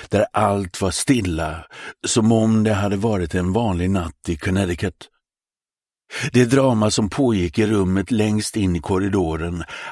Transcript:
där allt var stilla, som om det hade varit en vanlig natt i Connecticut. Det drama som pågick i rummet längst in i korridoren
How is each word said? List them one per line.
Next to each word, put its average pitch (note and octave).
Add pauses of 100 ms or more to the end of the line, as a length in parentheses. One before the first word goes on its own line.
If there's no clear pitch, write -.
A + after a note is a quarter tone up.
där -
allt G2+
var F#2+
stilla, D#2+ (400)
som A2
om A2
det G#2+
hade G2+
varit G2
en F#2
vanlig F#2+
natt F2
i E2+
Connecticut. F#2 (1200)
Det B2
drama B2
som G#2+
pågick A2
i A2
rummet G2
längst G#2+
in F#2+
i E2
korridoren F2 (280)